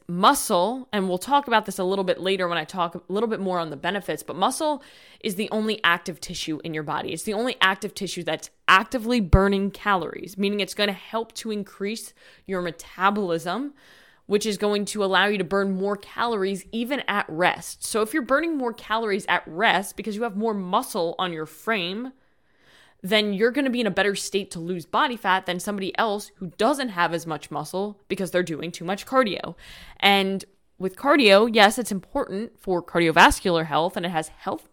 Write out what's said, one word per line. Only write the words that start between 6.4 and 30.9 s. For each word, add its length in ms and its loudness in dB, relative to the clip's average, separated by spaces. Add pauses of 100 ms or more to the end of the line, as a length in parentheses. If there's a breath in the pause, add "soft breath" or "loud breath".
in 100 -8
your 80 -6
body. 300 -4
It's 100 -10
the 120 -4
only 260 -2
active 340 2
tissue 300 -8
that's 260 -6 (160)
actively 540 4
burning 500 4
calories, 680 -2
meaning 240 -2
it's 140 -4
gonna 180 0
help 420 -8
to 160 -8
increase 640 -8 (340 soft breath)
your 140 -4
metabolism, 1120 -2 (520 soft breath)
which 200 0
is 120 -2
going 280 0
to 180 -4
allow 220 4
you 120 0
to 60 -2
burn 320 0
more 200 -2
calories 760 -4
even 340 -4
at 220 -2
rest. 560 -2
So 180 -2
if 100 -2
you're 100 0
burning 340 0
more 160 -2
calories 560 -4
at 180 0
rest 500 0
because 200 -6
you 80 -4
have 120 -6
more 180 -2
muscle 680 -2
on 120 -2
your 140 -8
frame, 680 -6 (880 soft breath)
then 320 2
you're 180 2
gonna 180 0
be 100 -2
in 60 0
a 40 2
better 260 0
state 340 -4
to 80 -10
lose 260 -6
body 320 0
fat 300 0
than 140 -4
somebody 360 -6
else 400 -2
who 100 -10 (100)
doesn't 320 2
have 260 0
as 100 -4
much 280 -8
muscle 560 -6
because 220 -4
they're 120 2
doing 300 -6
too 140 -10
much 200 -4
cardio. 480 0 (460 loud breath)
And 440 4 (340)
with 180 -4